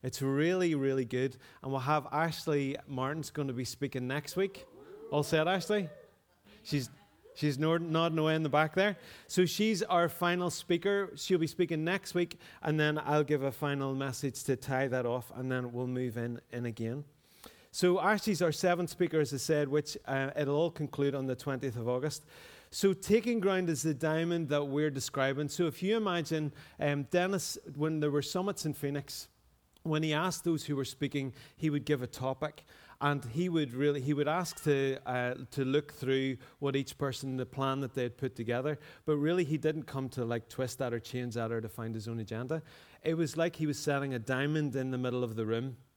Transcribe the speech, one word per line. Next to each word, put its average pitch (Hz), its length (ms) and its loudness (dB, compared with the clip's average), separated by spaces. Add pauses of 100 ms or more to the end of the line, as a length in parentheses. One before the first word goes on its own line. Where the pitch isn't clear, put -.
It's 131 200 -6
really, 160 540 2
really 135 280 2
good. 127 320 0 (260)
And 135 80 -8
we'll 135 120 0
have 147 320 2
Ashley 147 640 0 (100)
Martin's 139 420 -4
gonna 139 220 -4
be 123 140 -4
speaking 127 420 -4
next 143 300 -4
week. 190 280 -2 (460)
All 147 120 4
set, 156 220 4
Ashley? 190 440 2 (760)
She's, 135 260 -2 (460)
she's 147 240 0
nod-, 165 220 2
nodding 165 360 2
away 156 180 4
in 160 80 2
the 151 60 0
back 151 240 4
there. 196 220 2 (320)
So 185 180 4
she's 208 380 2
our 170 240 4
final 175 420 2
speaker. 190 680 0
She'll 185 200 2
be 160 100 4
speaking 160 360 0
next 180 300 -2
week, 175 260 0 (220)
and 151 180 2
then 151 180 4
I'll 151 280 4
give 147 180 2
a 139 80 0
final 139 420 0
message 135 520 -4
to 135 100 2
tie 135 320 0
that 123 180 0
off, 120 300 -2
and 127 160 -4
then 123 220 -2
we'll 123 140 -4
move 127 280 -2
in, 120 240 -4 (140)
in 120 120 -4
again. 117 380 -4 (680)
So 180 260 4
Ashley's 196 420 2
our 165 120 4
seventh 175 360 2
speaker, 165 300 2
as 139 140 2
I 139 40 -4
said, 147 300 2
which, 147 380 0
uh, 135 320 0
it'll 143 180 2
all 160 160 2
conclude 143 420 0
on 135 120 -2
the 127 100 -2
twentieth 127 400 -4
of 117 140 -2
August. 127 360 -2 (440)
So 196 240 4
taking 220 480 2
ground 185 280 2
is 135 140 0
the 156 100 2
diamond 160 560 0
that 147 140 2
we're 147 260 2
describing. 135 600 0
So 175 180 0
if 151 160 -4
you 208 140 2
imagine, 165 560 0 (260)
um, 143 240 0
Dennis, 180 540 0 (180)
when 156 240 0
there 147 120 2
were 143 100 2
summits 190 440 -2
in 151 80 0
Phoenix, 143 540 -6 (560)
when 156 200 0
he 156 100 2
asked 170 320 0
those 160 200 0
who 147 120 0
were 135 80 -2
speaking, 135 480 -4 (240)
he 160 120 0
would 147 160 -2
give 143 160 2
a 123 60 -6
topic, 131 580 -6 (340)
and 143 260 2
he 156 240 -2
would 151 240 2
really, 143 280 2
he 143 120 0
would 143 140 2
ask 170 360 -2
to, 135 420 2
uh, 123 300 0 (160)
to 135 140 0
look 143 280 0
through 135 440 0 (220)
what 139 160 0
each - 220 -2
person, 135 400 -4
the 127 80 -2
plan 135 340 -2
that 135 140 -4
they 131 100 -2
had 120 140 -4
put - 180 -4
together. 123 420 -2 (280)
But 151 100 2
really, 160 280 2
he 151 140 0
didn't 156 260 0
come 135 260 -6
to, 123 160 -4
like, 117 240 -4
twist 131 300 -4
that 123 140 -2
or 117 60 -2
change 123 360 -6
that 113 160 -2
or 113 100 -2
to 110 80 -8
find 113 260 -6
his 110 120 -8
own 117 120 -6
agenda. 120 420 -4 (400)
It 165 140 2
was 160 220 0
like 165 180 0
he 156 100 -2
was 147 140 0
setting 139 340 0
a 123 60 -2
diamond 139 560 0
in 131 160 -2
the 127 60 -2
middle 123 260 0
of 110 120 -4
the 113 100 -2
room 117 320 -2 (200)